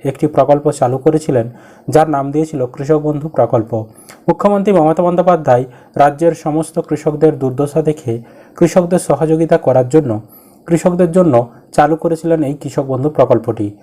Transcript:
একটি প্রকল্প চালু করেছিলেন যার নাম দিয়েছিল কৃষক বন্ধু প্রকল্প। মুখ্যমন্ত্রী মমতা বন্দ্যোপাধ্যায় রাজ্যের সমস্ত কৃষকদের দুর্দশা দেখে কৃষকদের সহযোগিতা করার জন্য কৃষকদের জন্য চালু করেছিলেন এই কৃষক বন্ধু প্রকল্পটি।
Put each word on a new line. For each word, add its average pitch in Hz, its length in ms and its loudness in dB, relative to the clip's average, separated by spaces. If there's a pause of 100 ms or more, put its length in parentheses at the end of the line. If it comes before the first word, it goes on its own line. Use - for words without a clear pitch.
একটি 139 240 -4
প্রকল্প 147 440 2
চালু 127 260 -2
করেছিলেন 147 480 0 (420)
যার 151 220 2
নাম 139 200 -2
দিয়েছিল 151 360 -4
কৃষক 143 360 -2
বন্ধু 147 260 -4
প্রকল্প। 120 420 0 (540)
মুখ্যমন্ত্রী 202 480 0
মমতা 160 300 2
বন্দ্যোপাধ্যায় 170 600 2 (320)
রাজ্যের 147 380 2
সমস্ত 156 460 -4
কৃষকদের 151 580 0
দুর্দশা 135 440 -2
দেখে 151 300 -4 (440)
কৃষকদের 175 440 2
সহযোগিতা 160 580 0
করার 131 300 2
জন্য 147 220 2 (580)
কৃষকদের 175 440 0
জন্য 175 220 4 (380)
চালু 151 240 2
করেছিলেন 165 460 -2
এই 139 140 -4
কৃষক 143 300 -6
বন্ধু 131 240 -2
প্রকল্পটি। 117 560 0 (160)